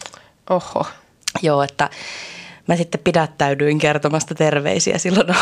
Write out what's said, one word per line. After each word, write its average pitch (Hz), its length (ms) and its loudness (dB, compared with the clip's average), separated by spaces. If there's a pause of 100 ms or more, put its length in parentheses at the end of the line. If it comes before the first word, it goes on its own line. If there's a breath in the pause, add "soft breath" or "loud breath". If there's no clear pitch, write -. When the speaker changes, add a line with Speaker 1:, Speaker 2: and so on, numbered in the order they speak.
(500 loud breath)
Speaker 1:
Oho. - 360 -2 (560 loud breath)
Speaker 2:
Joo, 147 200 4
että 139 280 -2 (800 loud breath)
mä 175 80 4
sitten 165 280 -2
pidättäydyin 151 720 2
kertomasta 151 560 0
terveisiä 151 640 0
silloin 180 440 2